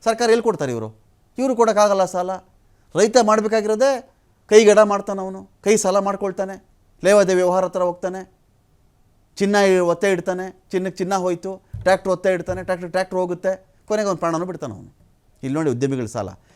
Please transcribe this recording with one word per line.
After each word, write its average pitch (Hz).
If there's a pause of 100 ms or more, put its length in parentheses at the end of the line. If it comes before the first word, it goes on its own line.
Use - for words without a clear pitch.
ಸರ್ಕಾರ 226
ಎಲ್ಲಿ 226
ಕೊಡ್ತಾರೆ 156
ಇವರು? 110 (380)
ಇವರು 254
ಕೊಡೋಕ್ಕಾಗಲ್ಲ 208
ಸಾಲ. 180 (680)
ರೈತ 214
ಮಾಡ್ಬೇಕಾಗಿರೋದೇ 220 (360)
ಕೈಗಡ 208
ಮಾಡ್ತಾನೆ 202
ಅವನು, 190 (140)
ಕೈ 208
ಸಾಲ 196
ಮಾಡ್ಕೊಳ್ತಾನೆ, 196 (400)
ಲೇವಾದೇವಿ 190
ವ್ಯವಹಾರ 180
ಹತ್ರ 180
ಹೋಗ್ತಾನೆ, 180 (1040)
ಚಿನ್ನ 202
ಇ-, 196
ಒತ್ತೆ 175
ಇಡ್ತಾನೆ, 185
ಚಿನ್ನಕ್ಕೆ 185
ಚಿನ್ನ 185
ಹೋಯ್ತು, 185 (160)
ಟ್ರ್ಯಾಕ್ಟರ್ 190
ಒತ್ತೆ 185
ಇಡ್ತಾನೆ, 180
ಟ್ರ್ಯಾಕ್ಟರ್, 175
ಟ್ರ್ಯಾಕ್ಟರ್ 185
ಹೋಗುತ್ತೆ, 185 (220)
ಕೊನೆಗೆ 214
ಅವ್ನು 180
ಪ್ರಾಣನೂ 165
ಬಿಡ್ತಾನೆ 156
ಅವನು. - (460)
ಇಲ್ಲಿ 135
ನೋಡಿ 156
ಉದ್ಯಮಿಗಳ 127
ಸಾಲ 104 (280)